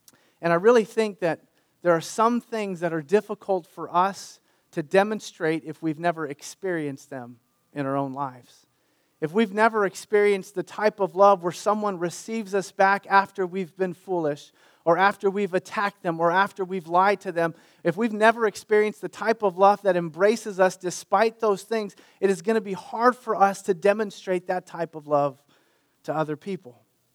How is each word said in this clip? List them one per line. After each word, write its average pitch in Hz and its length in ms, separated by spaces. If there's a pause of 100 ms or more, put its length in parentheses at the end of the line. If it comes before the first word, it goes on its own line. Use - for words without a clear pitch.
(400)
And 170 140
I - 20
really 220 280
think 214 340
that 160 240 (400)
there 175 120
are 165 60
some 233 400
things 202 400
that 165 140
are 160 80
difficult 196 640
for - 280
us 185 460 (320)
to 170 100
demonstrate 185 840
if 151 160
we've 160 180
never 165 280
experienced 147 840
them 123 300 (340)
in 143 140
our 135 100
own 139 160
lives. 127 540 (540)
If 156 120
we've 202 220
never 220 320
experienced 208 680
the 180 80
type 208 380
of 170 140
love 196 280
where 175 100
someone 208 460
receives 190 560
us 190 180
back 196 360
after 190 380
we've 175 300
been 185 180
foolish, 160 580 (320)
or 165 140
after 196 320
we've 190 240
attacked 202 480
them, 165 180
or 170 100
after 196 340
we've 180 240
lied 190 340
to 190 100
them, 165 220 (300)
if 165 120
we've 220 160
never 220 340
experienced 208 540
the 185 80
type 226 340
of 190 140
love 196 260
that 185 140
embraces 185 640
us 185 160
despite 208 640
those 202 220
things, 214 340 (240)
it 196 80
is 180 140
gonna 220 180
be 190 140
hard 240 420
for - 180
us 196 280
to 202 120
demonstrate 190 720
that 180 180
type 170 280
of 151 120
love 143 360 (600)
to 151 120
other 151 220
people. 160 480 (300)